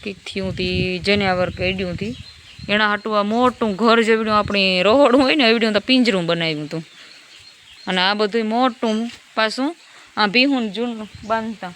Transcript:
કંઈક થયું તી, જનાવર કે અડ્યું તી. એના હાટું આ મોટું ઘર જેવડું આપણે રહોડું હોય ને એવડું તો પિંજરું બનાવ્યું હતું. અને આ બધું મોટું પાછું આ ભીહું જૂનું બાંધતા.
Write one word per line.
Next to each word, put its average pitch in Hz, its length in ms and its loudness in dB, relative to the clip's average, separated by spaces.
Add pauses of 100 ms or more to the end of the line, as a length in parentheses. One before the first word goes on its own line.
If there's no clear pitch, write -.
કંઈક 196 220 -10
થયું 190 300 -6
તી, 185 440 -4
જનાવર 185 500 0
કે 185 200 -8
અડ્યું 185 260 -6
તી. 220 200 -8 (540)
એના 208 180 0
હાટું 208 320 -2
આ 202 40 0
મોટું 233 520 0
ઘર 226 260 4
જેવડું 220 360 2
આપણે 190 460 2
રહોડું 254 380 6
હોય 269 140 4
ને 254 140 4
એવડું 226 240 2
તો 202 60 2
પિંજરું 226 460 2
બનાવ્યું 160 420 -2
હતું. 165 160 -8 (1040)
અને 185 140 -2
આ 190 120 2
બધું 214 340 -2
મોટું 233 640 -2 (240)
પાછું 247 400 -2 (420)
આ 208 100 2
ભીહું 247 460 2
જૂનું 220 360 -8 (180)
બાંધતા. 220 480 -6